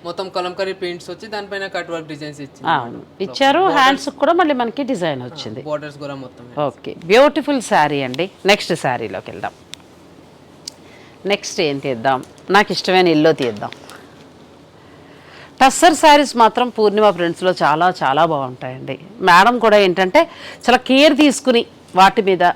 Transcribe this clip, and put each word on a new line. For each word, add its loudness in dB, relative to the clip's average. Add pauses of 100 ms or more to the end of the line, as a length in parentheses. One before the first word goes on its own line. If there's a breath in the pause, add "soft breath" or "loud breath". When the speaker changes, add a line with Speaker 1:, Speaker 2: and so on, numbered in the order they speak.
Speaker 1:
మొత్తం -10
కలంకారీ -6
పెయింట్స్ -10
వచ్చి -16
దానిపైన -10
కట్ -10
వర్క్ -10
డిజైన్స్ -14
ఇచ్చింది -8
Speaker 2:
అవును, -2
Speaker 1:
మేడం. -16 (180)
Speaker 2:
ఇచ్చారు. 0
Speaker 1:
బోర్డర్స్ 2
Speaker 2:
హ్యాండ్స్ 0
కూడా 0
మళ్ళీ 0
మనకి -4
డిజైన్ -4
వచ్చింది. -12
Speaker 1:
ఆ, -18
బోర్డర్స్ -10
కూడా -12
మొత్తం. -10
Speaker 2:
ఓకే, -6 (100)
బ్యూటిఫుల్ 2
శారీ 0
అండి. -6 (160)
నెక్స్ట్ 0
శారీలోకి -6
వెళ్దాం. -10 (1800 loud breath)
నెక్స్ట్ -6
ఏం -2
తీద్దాం? -4 (260)
నాకు 2
ఇష్టమైన 0
ఎల్లో 4
తీద్దాం. -6 (1900 loud breath)
టస్సర్ 4
శారీస్ 4
మాత్రం 2
పూర్ణిమ 2
ప్రింట్స్లో -2
చాలా 2 (100)
చాలా 2
బాగుంటాయండి. -8 (220)
మేడం 4
కూడా 4
ఏంటంటే 2 (360 loud breath)
చాలా 2
కేర్ 4
తీసుకుని 2 (300)
వాటి 4
మీద 0 (140)